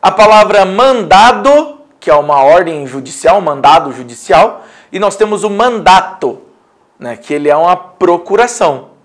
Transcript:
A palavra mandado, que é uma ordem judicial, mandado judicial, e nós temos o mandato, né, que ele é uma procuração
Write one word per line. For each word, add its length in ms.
A 80
palavra 560
mandado, 1120
que 120
é 40
uma 280
ordem 440
judicial, 540
mandado 520
judicial, 720
e 60
nós 180
temos 280
o 40
mandato, 920
né, 180
que 160
ele 160
é 80
uma 200
procuração 1120